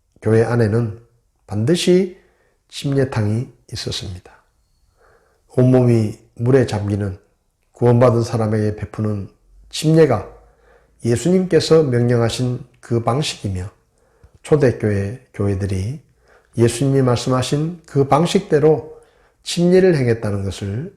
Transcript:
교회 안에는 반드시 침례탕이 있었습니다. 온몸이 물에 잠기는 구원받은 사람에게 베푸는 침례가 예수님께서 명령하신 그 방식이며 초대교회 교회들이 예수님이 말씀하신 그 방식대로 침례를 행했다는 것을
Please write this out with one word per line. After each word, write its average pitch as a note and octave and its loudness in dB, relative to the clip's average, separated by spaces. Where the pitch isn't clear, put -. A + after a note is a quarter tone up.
교회 A2 4
안에는 A2+ 0
반드시 F3 0
침례탕이 C3 -2
있었습니다. - -12
온몸이 B2 2
물에 B2 2
잠기는 G2+ -6
구원받은 A#2+ 4
사람에게 G#2+ -2
베푸는 G#2 -8
침례가 D3+ 2
예수님께서 D#3+ 2
명령하신 A#2+ 0
그 A#2 -4
방식이며 G#2+ -4
초대교회 A2+ -2
교회들이 G2+ -4
예수님이 C3+ 2
말씀하신 C3 -2
그 C#3 0
방식대로 D#3 0
침례를 F3+ 2
행했다는 A2+ -2
것을 G2+ -8